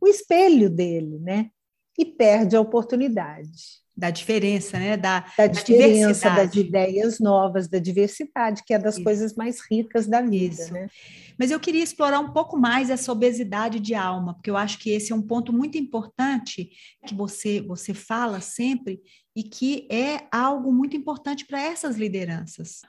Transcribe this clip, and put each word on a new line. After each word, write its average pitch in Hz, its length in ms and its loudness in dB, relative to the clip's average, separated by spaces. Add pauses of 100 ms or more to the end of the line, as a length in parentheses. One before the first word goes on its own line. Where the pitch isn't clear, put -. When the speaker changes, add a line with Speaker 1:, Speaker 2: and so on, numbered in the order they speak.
Speaker 1:
o 359 60 2
espelho 339 600 6
dele, 165 520 -4
né? 196 280 -4 (500)
E 330 60 0
perde 220 520 4
a 220 40 6
oportunidade. 220 1200 -4 (140)
Speaker 2:
Da 175 140 -4
diferença, 196 680 -2
né? 202 180 -2
Da, 185 240 0
Speaker 1:
Da - 60 -10 (120)
Speaker 2:
da 214 80 8
Speaker 1:
diferença, 214 840 6
das 185 220 6
Speaker 2:
diversidade. 202 100 2
Speaker 1:
ideias 190 600 0
novas, 190 480 2
da 185 100 -2
diversidade, 208 880 -2
que 226 80 0
é 208 40 2
das 214 180 -2
Speaker 2:
Isso. 175 80 -8
Speaker 1:
coisas 214 300 0
mais 233 260 -6 (100)
ricas 226 380 0
da 233 120 2
vida, 180 420 -2
Speaker 2:
Isso. 165 120 -14
Speaker 1:
né? 190 140 -12 (500)
Speaker 2:
Mas 254 140 0
eu 311 80 -2
queria 330 220 -2
explorar 285 380 0
um 294 120 -6
pouco 320 240 -2
mais 247 340 2
essa 254 200 -4
obesidade 226 680 -2
de 214 140 -4
alma, 185 400 -4
porque - 160 -10
eu 196 60 -2
acho 208 220 -4
que 220 120 -6
esse 208 220 -4
é - 20 -4
um 220 80 -2
ponto 233 300 -4
muito 277 260 -2
importante 247 920 -6 (360)
que 208 80 -10
você, 202 460 -6
você 180 340 -10
fala 226 460 -6
sempre 240 600 -6 (360)
e 220 80 -6
que 269 460 -6
é 269 400 -4
algo 262 420 -2
muito 277 240 0
importante 285 480 -8
para 277 160 -8
essas 311 360 -6
lideranças. 170 920 -8